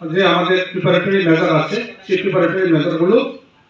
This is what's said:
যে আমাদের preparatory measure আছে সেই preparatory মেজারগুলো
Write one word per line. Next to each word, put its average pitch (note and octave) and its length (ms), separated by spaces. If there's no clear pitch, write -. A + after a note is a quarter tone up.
যে F#3 120
আমাদের F3+ 480
preparatory F3+ 460
measure E3 380
আছে D#3 280
সেই F#3+ 100
preparatory F3+ 540
মেজারগুলো E3 640